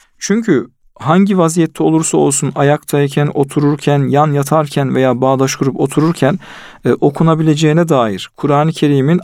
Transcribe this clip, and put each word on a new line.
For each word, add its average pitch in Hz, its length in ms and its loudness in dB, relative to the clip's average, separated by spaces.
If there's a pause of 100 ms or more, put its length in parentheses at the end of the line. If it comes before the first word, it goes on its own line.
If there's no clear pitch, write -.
(180)
Çünkü 202 500 -2 (300)
hangi 190 400 2
vaziyette 160 440 0
olursa 160 340 0
olsun 143 380 0
ayaktayken, 147 800 0
otururken, 143 760 0
yan 143 240 2
yatarken 143 640 -2
veya 127 260 0
bağdaş 131 360 0
kurup 135 240 -2
otururken, 151 580 0 (460)
e, 123 80 2
okunabileceğine 160 960 2
dair, 113 480 -2
Kur'an-ı 147 360 0
Kerim'in 143 520 0